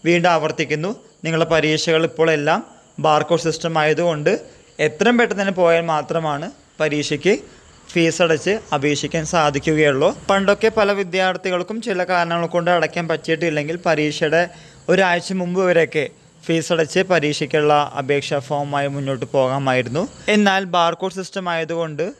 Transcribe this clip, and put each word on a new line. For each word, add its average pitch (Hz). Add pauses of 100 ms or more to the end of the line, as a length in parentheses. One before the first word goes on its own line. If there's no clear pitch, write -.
വീണ്ടും 175
ആവർത്തിക്കുന്നു, 156 (340)
നിങ്ങളുടെ 160
പരീക്ഷകൾ 156
ഇപ്പോൾ 160
എല്ലാം 156 (440)
ബാർകോഡ് 156
സിസ്റ്റം 165
ആയതുകൊണ്ട് 156 (540)
എത്രയും 220
പെട്ടെന്ന് 202
തന്നെ 196
പോയാൽ 170
മാത്രമാണ് 156 (320)
പരീക്ഷയ്ക്ക് 151 (560)
ഫീസ് 165
അടച്ച് 160 (240)
അപേക്ഷിക്കാൻ 147 (100)
സാധിക്കുകയുള്ളൂ. 151 (200)
പണ്ടൊക്കെ 202 (100)
പല 202 (140)
വിദ്യാർത്ഥികൾക്കും 185 (100)
ചില 180 (120)
കാരണങ്ങൾ 170 (100)
കൊണ്ട് 175
അടയ്ക്കാൻ 165
പറ്റിയിട്ടില്ലെങ്കിൽ 156
പരീക്ഷയുടെ 156 (500)
ഒരാഴ്ച 180 (100)
മുമ്പ് 180
വരെയൊക്കെ 160 (420)
ഫീസ് 165
അടച്ച് 165 (100)
പരീക്ഷയ്ക്കുള്ള 151 (260)
അപേക്ഷാ 143
ഫോമുമായി 143
മുന്നോട്ട് 135
പോകാമായിരുന്നു. 131 (340)
എന്നാൽ 196 (100)
ബാർകോഡ് 175
സിസ്റ്റം 185
ആയതുകൊണ്ട് 165 (180)